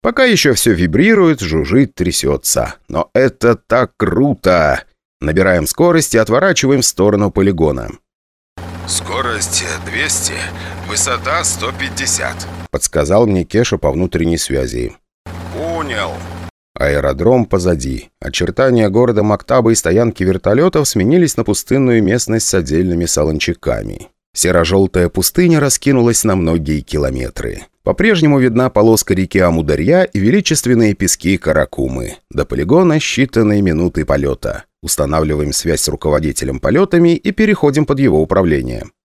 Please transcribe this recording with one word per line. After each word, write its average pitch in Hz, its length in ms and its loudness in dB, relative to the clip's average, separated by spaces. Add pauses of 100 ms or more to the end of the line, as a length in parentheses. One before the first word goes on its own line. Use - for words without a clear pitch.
Пока 240 220 0
ещё 165 300 4
всё 113 180 2
вибрирует, 151 680 2
жужжит, 135 540 0
трясётся. 71 800 -2 (140)
Но - 260 -4
это 120 400 2
так 117 420 -2
круто! 92 840 2 (380)
Набираем 85 480 0
скорость 165 480 2
и - 20 4
отворачиваем 135 640 2
в 127 40 -2
сторону 101 460 2
полигона. 78 600 0 (960)
"Скорость 98 760 -4 (220)
двести, 120 480 -4 (540)
высота 123 560 -4
сто - 280 -4
пятьдесят", 110 640 -6 (360)
подсказал 82 560 0
мне 92 160 0
Кеша 110 340 -2
по 73 140 -2
внутренней 82 460 -2
связи. 62 580 -4 (600)
"Понял". 143 540 -6 (680)
Аэродром 73 680 0
позади. 82 640 -2 (100)
Очертания 107 680 0
города 110 320 2
Мактаба 113 500 2
и - 20 4
стоянки 107 480 0
вертолётов 123 640 2
сменились 139 520 2
на 123 40 -2
пустынную 120 600 2
местность 110 440 0
с - 60 -2
отдельными 85 540 0
солончаками. 73 1000 -4 (260)
Серо-жёлтая 87 720 2
пустыня 165 500 2
раскинулась 127 640 2
на 101 140 0
многие 80 460 -2
километры. 65 800 -6 (200)
По-прежнему 156 560 2
видна 127 300 2
полоска 107 460 2
реки 95 240 0
Амударья 82 640 2
и - 160 -2
величественные 117 720 2
пески 92 460 0
Каракумы. 65 760 -2 (140)
До - 140 -2
полигона 151 540 2
считанные 110 640 0
минуты 82 420 0
полёта. 69 600 -2 (180)
Устанавливаем 73 720 -2
связь 80 260 -2
с - 80 -2
руководителем 71 680 -2
полётами 170 580 2
и - 160 -4
переходим 151 540 2
под 135 140 0
его 87 200 2
управление. 67 640 0 (200)